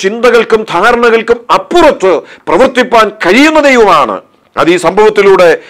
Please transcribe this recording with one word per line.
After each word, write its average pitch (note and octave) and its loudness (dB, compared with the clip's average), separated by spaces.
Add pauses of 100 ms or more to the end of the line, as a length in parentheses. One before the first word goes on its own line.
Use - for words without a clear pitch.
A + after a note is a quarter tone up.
ചിന്തകൾക്കും A3+ -2 (120)
ധാരണകൾക്കും A#3 0 (160)
അപ്പുറത്ത് G#3+ 0 (360)
പ്രവർത്തിപ്പാൻ A3+ 0 (180)
കഴിയുന്ന D4 2
ദൈവമാണ്. F#3+ 2 (400)
അത് D3+ -2
ഈ - -2
സംഭവത്തിലൂടെ F#3+ 2 (200)